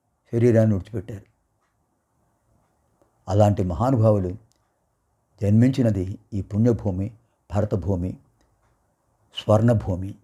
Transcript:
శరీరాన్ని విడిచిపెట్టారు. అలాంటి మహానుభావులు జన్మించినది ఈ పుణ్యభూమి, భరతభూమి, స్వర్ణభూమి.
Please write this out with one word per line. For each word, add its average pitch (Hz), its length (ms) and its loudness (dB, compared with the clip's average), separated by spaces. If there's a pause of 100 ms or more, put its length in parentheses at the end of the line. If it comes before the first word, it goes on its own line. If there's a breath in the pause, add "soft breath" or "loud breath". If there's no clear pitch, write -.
(320)
శరీరాన్ని 110 420 4
విడిచిపెట్టారు. 98 500 -10 (2000)
అలాంటి 104 340 2
మహానుభావులు 104 720 0 (1040)
జన్మించినది 110 760 2 (160)
ఈ 98 80 -6
పుణ్యభూమి, 101 760 -2 (380)
భరతభూమి, 95 640 -4 (1300)
స్వర్ణభూమి. 104 800 0